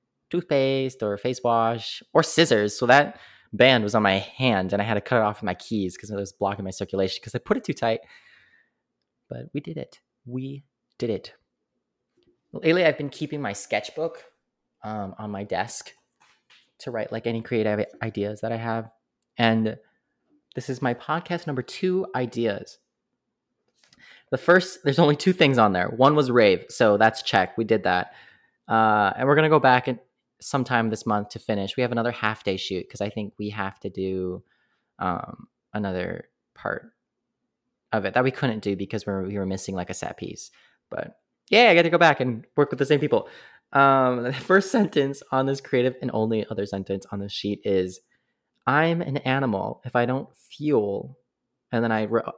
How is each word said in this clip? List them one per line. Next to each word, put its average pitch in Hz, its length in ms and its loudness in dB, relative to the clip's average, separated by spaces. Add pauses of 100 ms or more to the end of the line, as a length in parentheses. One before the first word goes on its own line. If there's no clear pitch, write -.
(300)
toothpaste 135 720 -2
or 104 160 -2
face 127 260 -4
wash 113 580 0 (120)
or 165 80 6
scissors. 107 560 2
So 127 80 0
that 139 340 4 (320)
band 120 320 6
was 104 100 -2
on 110 80 4
my 98 160 4
hand, 95 540 0
and 101 80 0
I 101 60 0
had 113 80 -2
to 104 80 -2
cut - 140 -2
it 113 60 4
off 107 180 -2
with 113 60 -8
my 92 80 -4
keys 98 420 -6
'cause 104 140 -18
it 104 60 -8
was 98 160 -8
blocking 98 320 -4
my 92 60 -8
circulation 95 520 -4
'cause - 120 -14
I 120 40 -4
put - 200 -2
it - 60 -8
too - 100 -6
tight. 113 260 -2 (1300)
But 123 240 -14
we 143 80 -8
did 160 160 -14
it. - 240 -14 (240)
We 131 400 -12 (340)
did 120 120 -4
it. - 240 -8 (1160)
Lately, 170 340 2
I've 151 120 2
been 143 120 -8
keeping 147 320 -8
my 110 100 -4
sketchbook, 151 720 -6 (600)
um, 104 340 -8
on 107 120 -10
my 101 140 -8
desk 101 480 -6 (880)
to - 100 -10
write, 113 220 -6
like, 110 140 -6
any 113 160 -2
creative 107 420 0 (180)
ideas 107 380 -6
that 113 120 -4
I 113 40 -4
have. 113 340 -6 (480)
And 113 400 2 (760)
this - 140 -10
is 131 140 -8
my 123 120 0
podcast 170 520 -6
number 131 160 -4
two 185 520 -2
ideas. 117 640 -4 (1500)
The 131 80 -2
first, 180 440 4
there's 139 160 2
only 147 180 6
two 185 160 2
things 139 260 4
on 107 140 6
there. 90 160 0
One 131 260 4
was 143 160 2
rave, 107 380 6
so 107 280 4
that's 110 260 4
check. 95 340 0
We 117 80 -2
did 107 200 0
that. 90 280 0 (560)
Uh, 107 480 4
and 127 120 0
we're 147 80 4
gonna 156 120 4
go 151 120 4
back 127 280 4
and 120 100 -4 (420)
sometime 120 500 -2
this 107 160 -6
month 104 240 -2
to - 80 -14
finish. 101 380 -4
We 127 60 -2
have 120 100 -2
another 117 180 -2
half 110 320 -4
day 95 140 -2
shoot 92 340 -8
'cause - 100 -18
I 104 100 -4
think 104 280 -10
we 104 120 -6
have 101 300 -8
to 104 100 -8
do, 92 520 -6 (560)
um, - 500 -8 (240)
another 92 560 -6 (260)
part - 380 -10 (1000)
of 107 120 -2
it 98 100 -4
that 123 100 2
we 131 60 2
couldn't 117 300 -4
do 101 140 -2
because 98 320 -8
we're, 98 200 -4
we 101 120 -6
were 98 80 -4
missing, 95 280 -6
like, 90 160 -6
a 92 40 -8
set - 220 -10
piece. - 340 -12 (400)
But - 300 -10 (300)
yeah, 233 180 6
I 190 60 6
get 170 80 6
to 165 80 2
go 170 80 2
back 160 220 6
and 123 260 -4 (100)
work 147 140 2
with 131 80 -6
the 135 80 0
same 143 140 2
people. 127 280 0 (440)
Um, 135 500 4
<laughs> - 20 -6
the 123 80 -4
first 196 380 2
sentence 147 600 0
on 135 160 0
this 135 140 -2
creative 127 400 0
and 127 140 -6
only 110 360 0
other 101 160 -4
sentence 98 460 -6
on 101 80 -8
this 101 120 -10
sheet 104 320 -6
is, 92 360 0 (640)
"I'm 165 360 0
an 143 160 -6
animal 120 640 -2
if 123 100 -12
I 123 120 2
don't 131 300 -6
fuel." 131 840 -4 (520)
And 117 140 0
then 117 80 0
I 107 140 0
wr-, 110 140 0 (180)